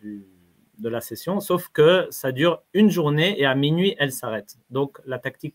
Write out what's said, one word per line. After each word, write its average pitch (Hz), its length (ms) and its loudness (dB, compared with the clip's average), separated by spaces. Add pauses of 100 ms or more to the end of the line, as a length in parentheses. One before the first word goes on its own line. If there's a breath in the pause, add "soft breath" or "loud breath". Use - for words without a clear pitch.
du, 104 260 -14 (540)
de 113 80 -6
la 117 120 -4
session, 175 380 -6
sauf 180 300 -2
que 165 420 4
ça 131 220 -6
dure 160 300 0 (100)
une 208 180 6
journée 160 500 0
et 139 60 2
à 131 80 2
minuit, 160 440 2
elle 143 120 0
s'arrête. 110 460 -10 (140)
Donc, 139 360 -4
la 127 140 -8
tactique 143 340 -10